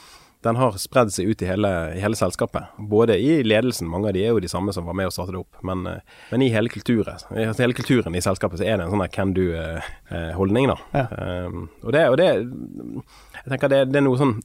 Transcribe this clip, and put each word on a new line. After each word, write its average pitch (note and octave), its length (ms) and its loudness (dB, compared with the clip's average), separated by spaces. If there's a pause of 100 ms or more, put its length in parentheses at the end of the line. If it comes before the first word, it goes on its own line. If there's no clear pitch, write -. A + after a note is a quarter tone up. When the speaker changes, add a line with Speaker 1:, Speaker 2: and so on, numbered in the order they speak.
(420)
Speaker 1:
den A#2 140 0
har B2 240 2
spredd A#2+ 320 2
seg F#2+ 160 -2
ut A2 140 -2
i F2+ 40 -2
hele, G2 220 2 (260)
i F#2 60 -6
hele G#2+ 160 0
selskapet. - 640 -2
Både G#2+ 420 4
i D3 240 2
ledelsen, A2 480 2
mange G2 160 -2
av G2 60 -2
de F#2 100 0
er A#2 80 2
jo A2 80 4
de F2 80 -6
samme F#2+ 240 -2
som F2+ 140 -6
var F2 100 -6
med F#2+ 100 -2
og F2 60 -4
startet F#2 240 -6
det F2+ 60 -8
opp, - 200 -18
men, F#2 240 -4
eh, F2 140 -8 (300)
men A#2+ 120 2
i C3+ 60 4
hele A2+ 220 2
kulturen, G#2 480 0 (180)
i A2 80 0
hele A#2+ 320 0
kulturen A#2 400 2
i F2+ 80 -2
selskapet F#2 340 -2
så F#2+ 60 0
er G#2+ 140 2
det F2 80 -2
en E2+ 80 -4
sånn G2+ 100 0
der E2+ 80 -4
can F#2+ 220 0
do, F#2 180 2
eh, E2 300 -6 (280)
eh, E2+ 220 -6
holdning G2 360 2
da. G2 100 0 (160)
Speaker 2:
Ja. C3+ 120 0 (120)
Speaker 1:
Ehm, F2+ 500 -8 (160)
og A#2 80 -2
det, D3 160 4
og B2+ 80 4
det, E3+ 140 4 (1120)
jeg - 120 -16
tenker C3+ 160 0
det, C3+ 240 4
det C#3+ 80 4
er C#3 40 6
noe C3 140 4
sånn B2+ 260 2